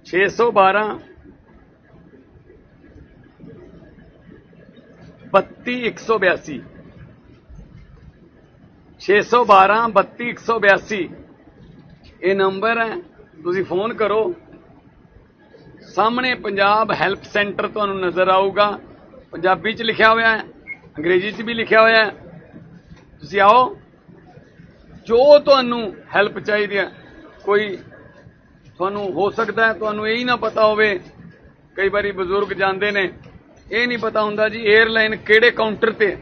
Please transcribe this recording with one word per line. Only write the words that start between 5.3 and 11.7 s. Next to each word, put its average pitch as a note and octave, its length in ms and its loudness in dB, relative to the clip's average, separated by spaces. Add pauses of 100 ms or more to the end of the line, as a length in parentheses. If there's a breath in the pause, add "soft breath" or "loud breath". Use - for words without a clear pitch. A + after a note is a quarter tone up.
ਬੱਤੀ G3 480 -2
ਇੱਕ F#3+ 180 -6
ਸੌ A3 180 -2
ਬਿਆਸੀ। E3 440 -2 (2500)
ਛੇ G3+ 200 2
ਸੌ A#3+ 240 2
ਬਾਰਾਂ, G3+ 440 4
ਬੱਤੀ G3+ 400 -2
ਇੱਕ G#3 100 -12
ਸੌ A3+ 200 -2
ਬਿਆਸੀ, G3 500 0 (1120)